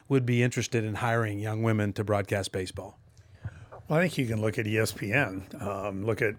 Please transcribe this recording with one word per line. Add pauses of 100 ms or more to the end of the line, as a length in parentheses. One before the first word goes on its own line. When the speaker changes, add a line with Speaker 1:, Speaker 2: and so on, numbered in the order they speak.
Speaker 1:
would
be
interested
in
hiring
young
women
to
broadcast
baseball? (920)
Speaker 2:
Well,
I
think
you
can
look
at
E
S
P
N, (140)
um,
look
at